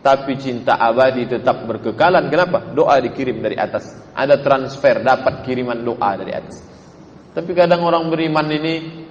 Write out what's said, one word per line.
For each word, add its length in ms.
Tapi 400
cinta 320
abadi 560
tetap 400
berkekalan. 580
Kenapa? 460
Doa 240
dikirim 420
dari 140
atas. 400
Ada 320
transfer, 640
dapat 400
kiriman 400
doa 320
dari 160
atas. 260
Tapi 240
kadang 320
orang 240
beriman 400
ini 240